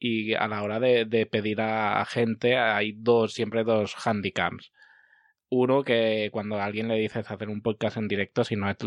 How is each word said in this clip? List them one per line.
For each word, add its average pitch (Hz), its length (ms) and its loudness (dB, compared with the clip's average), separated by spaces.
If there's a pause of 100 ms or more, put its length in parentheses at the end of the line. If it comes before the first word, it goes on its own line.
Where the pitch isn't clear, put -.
y 110 340 -2
a - 140 0
la 107 140 -4
hora 107 180 -2
de, 123 240 4
de 110 220 2
pedir 107 340 -2
a, 110 400 0
a 101 60 0
gente 120 500 2
hay 107 400 2
dos, 113 380 4
siempre 113 280 -2
dos 110 320 2 (120)
handicaps. 98 640 -2 (800)
Uno, 131 340 4
que 110 480 2
cuando 107 240 -4
a 101 80 -2
alguien 107 240 -4
le 113 80 0
dices 110 340 -2
hacer 104 200 -8
un 107 120 -6
podcast 113 360 -2
en 107 100 -4
directo, 101 340 -2
si 113 140 -2
no 98 180 -2 (120)